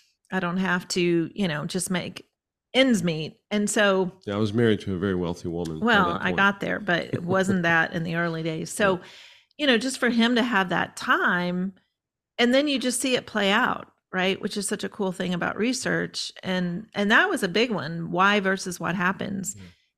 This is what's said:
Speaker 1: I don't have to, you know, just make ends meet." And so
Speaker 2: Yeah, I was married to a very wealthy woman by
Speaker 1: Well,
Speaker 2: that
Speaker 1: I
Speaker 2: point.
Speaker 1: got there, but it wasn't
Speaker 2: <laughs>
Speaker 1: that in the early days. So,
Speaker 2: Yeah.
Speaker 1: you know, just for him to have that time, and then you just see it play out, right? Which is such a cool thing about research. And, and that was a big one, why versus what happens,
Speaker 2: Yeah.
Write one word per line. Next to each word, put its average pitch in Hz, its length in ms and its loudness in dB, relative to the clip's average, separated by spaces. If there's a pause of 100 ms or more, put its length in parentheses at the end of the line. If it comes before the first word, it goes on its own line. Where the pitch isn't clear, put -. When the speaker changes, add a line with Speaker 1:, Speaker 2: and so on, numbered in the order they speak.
(320)
Speaker 1:
I 185 100 0
don't 180 160 -2
have 185 320 0
to, 170 440 2
you 202 140 -2
know, 151 180 -4
just 175 260 -4
make - 360 -6 (460)
ends 240 300 4
meet." 160 360 -4 (120)
And 208 180 0
so 190 420 2 (160)
Speaker 2:
Yeah, 101 80 -2
I - 20 0
was 107 160 2
married 110 280 4
to 95 140 -4
a 87 40 -4
very 95 160 0
wealthy 87 340 -4
woman 82 300 -4
by 208 60 -2
Speaker 1:
Well, 202 280 4
Speaker 2:
that - 80 -6
Speaker 1:
I - 100 -4
Speaker 2:
point. 180 60 -2
Speaker 1:
got 196 220 2
there, 185 200 -4
but 185 340 -2
it - 100 -4
wasn't 190 400 0
Speaker 2:
<laughs> - 0 -
Speaker 1:
that 165 300 2
in 170 100 -2
the 165 120 -4
early 165 280 -2
days. 165 280 -6
So, 190 260 2
Speaker 2:
Yeah. 185 60 -10 (540)
Speaker 1:
you 294 100 -2
know, 247 100 4
just 262 220 -4
for 247 100 2
him 233 260 2
to 226 80 2
have 196 260 0
that - 280 -2
time, 185 760 0 (640)
and 240 160 4
then 285 140 4
you 277 120 0
just 240 220 -2
see 254 140 0
it - 120 -2
play 202 240 0
out, 220 400 0 (220)
right? 185 280 0
Which - 160 -6
is 202 100 -4
such 208 160 -4
a 196 60 -6
cool 190 240 -4
thing 180 200 -4
about 175 240 -2
research. 175 760 -2 (120)
And, 180 520 -4
and 202 160 0
that 320 180 6
was 339 140 -2
a 196 60 0
big 220 220 0
one, 165 400 -6
why 196 300 4
versus 190 380 -2
what 170 160 -4
happens, 190 600 -4
Speaker 2:
Yeah. - 60 -18 (340)